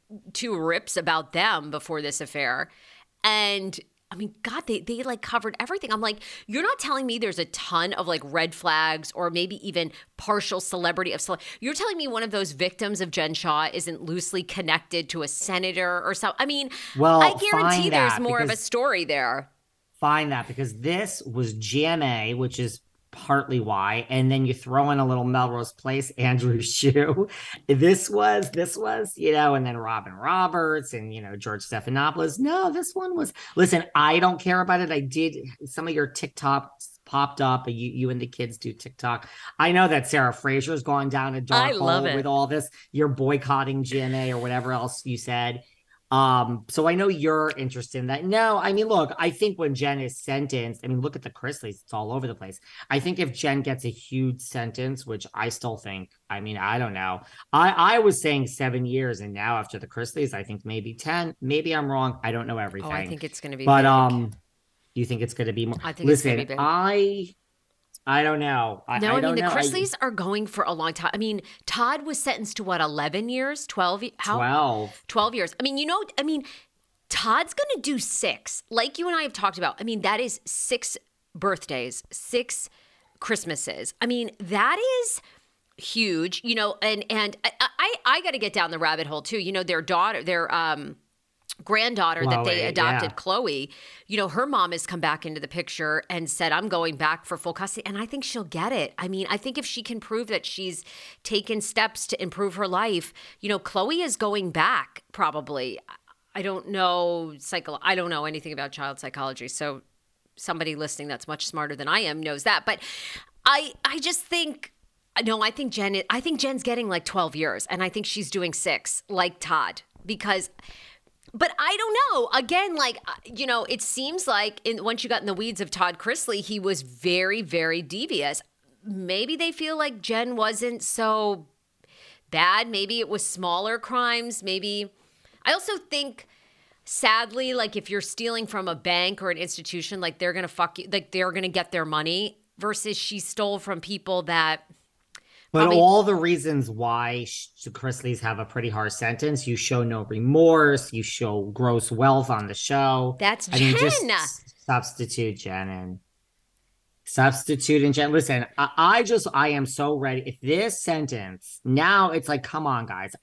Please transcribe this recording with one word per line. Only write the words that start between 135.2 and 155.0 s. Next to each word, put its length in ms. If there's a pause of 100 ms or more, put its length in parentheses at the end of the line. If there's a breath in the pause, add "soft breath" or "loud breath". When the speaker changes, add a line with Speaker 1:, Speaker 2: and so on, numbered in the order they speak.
Speaker 1:
I 80
also 240
think, 500 (580 soft breath)
sadly, 680
like, 240
if 140
you're 100
stealing 460
from 200
a 80
bank 460
or 100
an 60
institution, 640
like, 180
they're 140
gonna 160
fuck 300
you, 120
like, 200
they're 220
gonna 160
get 240
their 120
money, 540 (180)
versus 400
she 220
stole 400
from 220
people 420
that 420 (880 loud breath)
Speaker 2:
But 80
Speaker 1:
probably 160
Speaker 2:
all 260
the 120
reasons 540
why 560
sh-, 240 (160)
the 60
Chrisleys 500
have 180
a 60
pretty 240
harsh 260
sentence, 520
you 100
show 260
no 220
remorse, 880
you 100
show 420 (100)
gross 380
wealth 380
on 180
the 60
show. 640
Speaker 1:
That's 320
Speaker 2:
I 80
mean, 180
just 240
Speaker 1:
Jen. 100
Speaker 2:
s-, 440 (120)
substitute 720